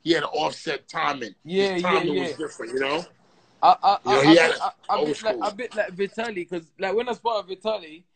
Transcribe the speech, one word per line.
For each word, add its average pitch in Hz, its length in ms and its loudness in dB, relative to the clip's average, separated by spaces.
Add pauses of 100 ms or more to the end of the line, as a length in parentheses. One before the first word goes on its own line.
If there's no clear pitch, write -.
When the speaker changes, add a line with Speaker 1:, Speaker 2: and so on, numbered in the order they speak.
Speaker 1:
He 160 80 0
had 151 100 0
an - 80 -6
offset 151 580 -4
timing. 147 460 -4 (100)
Speaker 2:
Yeah, 190 300 0
Speaker 1:
His - 20 -2
Speaker 2:
yeah, 170 60 -2
Speaker 1:
timing 170 360 0
was 170 120 -4
Speaker 2:
yeah. - 60 -10
Speaker 1:
different, 123 380 -10
you 135 60 -2
know? 147 240 -2 (580)
Speaker 2:
I, 175 200 8
I, - 220 4
Speaker 1:
You 127 80 0
know, 135 80 4
Speaker 2:
I, 143 40 4
Speaker 1:
he 156 60 8
Speaker 2:
I 165 60 12
Speaker 1:
had 160 140 6
Speaker 2:
bet, - 80 -2
Speaker 1:
a - 40 -6
Speaker 2:
I, 190 80 -2 (200)
I 208 80 2
Speaker 1:
old 151 80 0
Speaker 2:
bet - 160 -4
like, 214 120 -2
Speaker 1:
school. 180 80 -6
Speaker 2:
I 208 80 -2
bet 196 240 -10
like 185 220 -4
Vitaly, 196 520 -6
'cause, 170 300 -10
like, 185 160 -2
when 247 140 -2
I 240 60 -4
spot 208 340 -4
Vitaly 185 560 -8 (120)